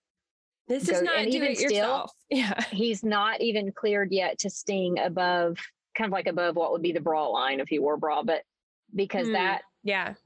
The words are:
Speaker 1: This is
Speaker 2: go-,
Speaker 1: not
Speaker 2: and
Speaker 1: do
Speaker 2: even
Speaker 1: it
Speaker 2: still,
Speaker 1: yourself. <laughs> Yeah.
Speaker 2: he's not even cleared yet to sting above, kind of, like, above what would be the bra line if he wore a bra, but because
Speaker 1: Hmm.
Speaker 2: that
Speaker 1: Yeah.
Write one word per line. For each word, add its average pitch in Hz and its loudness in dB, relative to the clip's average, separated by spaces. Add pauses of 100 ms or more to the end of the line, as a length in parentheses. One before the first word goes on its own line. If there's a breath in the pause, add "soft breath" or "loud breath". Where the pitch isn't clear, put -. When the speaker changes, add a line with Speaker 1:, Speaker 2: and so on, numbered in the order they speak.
(680)
Speaker 1:
This 240 -2
is - 2
Speaker 2:
go-, 175 2
Speaker 1:
not 330 2
Speaker 2:
and 214 0
Speaker 1:
do 262 2
Speaker 2:
even 285 0
Speaker 1:
it 233 -2
Speaker 2:
still, 247 0
Speaker 1:
yourself. 220 0 (100)
<laughs> - -16
Yeah. 233 0
Speaker 2:
he's 220 0
not 208 0
even 202 0
cleared 202 0
yet 185 0
to 202 -4
sting 185 -2
above, 175 0 (400 loud breath)
kind 220 0
of, 190 -2
like, 180 -2
above 170 0
what 165 0
would 170 0
be 175 0
the 160 -2
bra 156 0
line 127 0
if 139 -4
he 156 0
wore 143 2
a - 0
bra, 151 0
but 160 0 (520)
because 196 0
Speaker 1:
Hmm. 220 0
Speaker 2:
that 190 0 (220)
Speaker 1:
Yeah. 196 -2 (120)